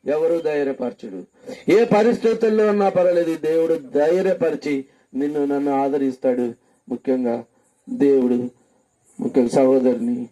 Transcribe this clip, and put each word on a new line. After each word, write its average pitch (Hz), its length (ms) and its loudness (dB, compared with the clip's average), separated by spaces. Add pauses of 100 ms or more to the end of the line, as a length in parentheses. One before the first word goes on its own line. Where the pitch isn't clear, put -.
ఎవరు 160 380 0
ధైర్యపరచడు. 127 800 -6 (480)
ఏ 220 120 6
పరిస్థితుల్లో 220 800 2
ఉన్నా 202 220 2
పర్వాలేదు, 175 480 2
దేవుడు 160 440 0 (140)
ధైర్యపరిచి 156 880 0 (300)
నిన్ను 147 300 -2
నన్ను 143 280 -2
ఆదరిస్తాడు. 135 840 -2 (340)
ముఖ్యంగా 120 560 -4 (460)
దేవుడు 127 600 2 (680)
ముఖ్యంగా 120 280 0
సహోదరుని 123 840 0